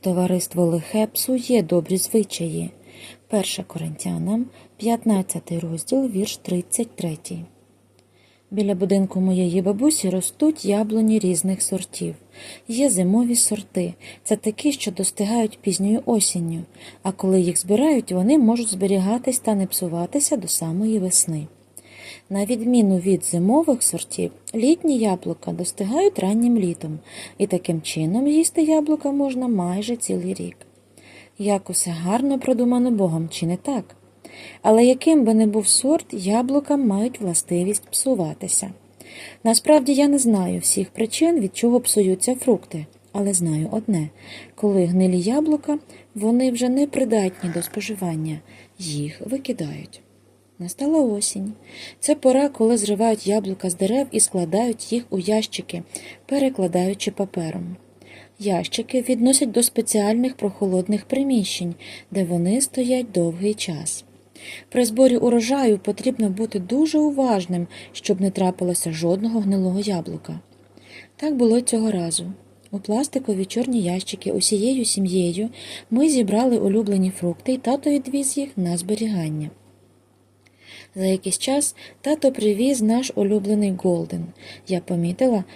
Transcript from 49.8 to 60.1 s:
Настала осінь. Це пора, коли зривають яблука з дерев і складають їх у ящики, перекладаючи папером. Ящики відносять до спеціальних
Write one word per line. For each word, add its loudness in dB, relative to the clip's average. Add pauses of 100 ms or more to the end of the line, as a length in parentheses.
Настала 0
осінь. -2 (460)
Це 2
пора, 4
коли 2
зривають 0
яблука -2
з -4
дерев 0
і -2
складають -2
їх -2
у -4
ящики, -4 (420)
перекладаючи 0
папером. -6 (640)
Ящики -2
відносять 2
до 2
спеціальних 0